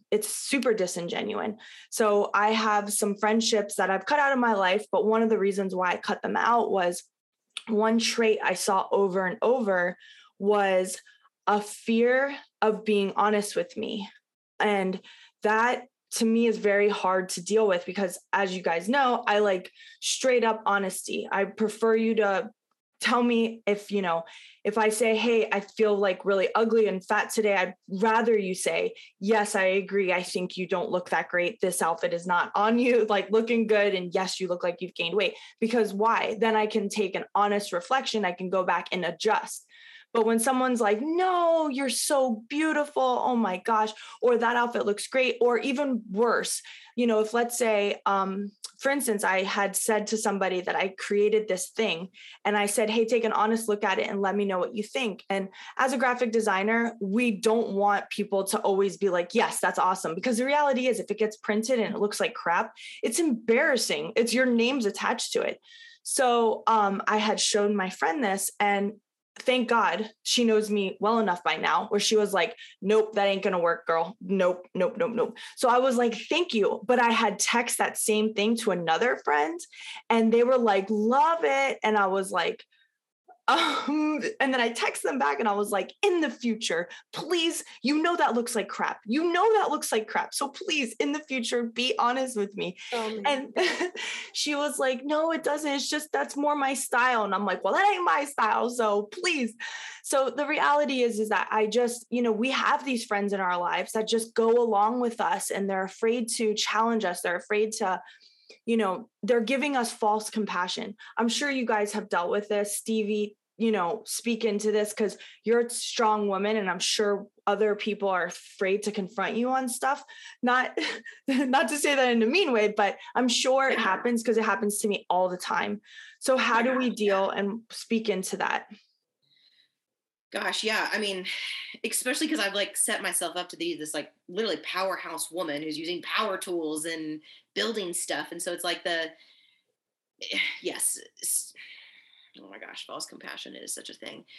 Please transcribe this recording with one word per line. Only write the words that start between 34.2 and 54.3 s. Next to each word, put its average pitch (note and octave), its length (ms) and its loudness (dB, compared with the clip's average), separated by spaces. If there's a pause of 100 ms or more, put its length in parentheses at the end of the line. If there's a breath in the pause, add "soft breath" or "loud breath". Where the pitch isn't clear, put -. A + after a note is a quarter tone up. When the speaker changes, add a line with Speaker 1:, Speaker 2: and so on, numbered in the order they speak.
Speaker 1:
you F#3 60 -4
look F3 160 -4
like F3 180 -2
you've F3+ 140 -10
gained E3+ 200 -4
weight." F#3+ 200 0 (260 loud breath)
Because A3+ 320 2
why? G#3 460 2
Then A3+ 180 2
I G#3+ 80 2
can G#3+ 240 -2
take G3 260 -2
an E3+ 100 -4 (100)
honest G3+ 360 2
reflection. A3 540 -2
I G#3 80 0
can F#3 160 -8
go F#3 140 2
back F3+ 280 0
and F3+ 140 -2
adjust. - 600 -2 (520 loud breath)
But A3+ 80 4
when A3+ 140 4
someone's B3+ 420 2
like, G#3 180 2
"No, E4 680 2
you're C4+ 240 -2
so B3+ 580 0
beautiful. D4 540 0
Oh B3+ 320 2
my G3 220 0
gosh," G#3+ 340 0 (280 loud breath)
or, A#3+ 160 4
"That A#3 200 2
outfit A#3+ 320 0
looks G3+ 200 -2
great," C4 340 0
or A#3+ 180 4
even B3+ 500 -2
worse, G3 540 0 (320 loud breath)
you A#3+ 100 2
know, A3 140 4
if, G#3+ 160 0
let's A#3 200 0
say, G#3 520 0
um, G3 440 -2 (280)
for C#4 120 0
instance, A#3 320 0
I F#3+ 200 2
had G3 320 -2
said G#3+ 320 0
to A3 100 -2
somebody G3 440 -2
that F3 140 -2
I F#3+ 220 -2
created G#3 500 2
this F#3 220 -4
thing F#3+ 400 -2 (360 loud breath)
and G#3 120 2
I G#3 80 2
said, G#3+ 240 0
"Hey, A3+ 160 2
take A3+ 200 2
an A3 60 0
honest A3+ 380 0
look G#3 140 -2
at F#3+ 160 2
it - 100 0
and G3+ 100 -4
let G3 160 0